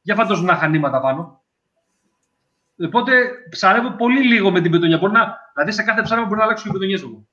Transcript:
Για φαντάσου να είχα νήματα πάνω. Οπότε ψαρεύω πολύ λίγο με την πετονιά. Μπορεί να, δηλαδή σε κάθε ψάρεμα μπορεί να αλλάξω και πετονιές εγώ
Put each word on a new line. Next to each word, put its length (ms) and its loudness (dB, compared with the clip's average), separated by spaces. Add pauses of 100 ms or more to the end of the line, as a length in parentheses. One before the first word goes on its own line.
Για 140 -2
φαντάσου 300 0
να 80 2
είχα 160 0
νήματα 320 0
πάνω. 420 -6 (1400)
Οπότε 280 0 (380)
ψαρεύω 400 2
πολύ 320 0
λίγο 280 4
με 100 2
την 100 0
πετονιά. 280 2
Μπορεί 140 0
να, 240 2 (180)
δηλαδή 180 -2
σε 100 -4
κάθε 200 0
ψάρεμα 240 -2
μπορεί 120 -4
να 60 2
αλλάξω 220 -4
και 60 -6
πετονιές 300 -4
εγώ 300 -20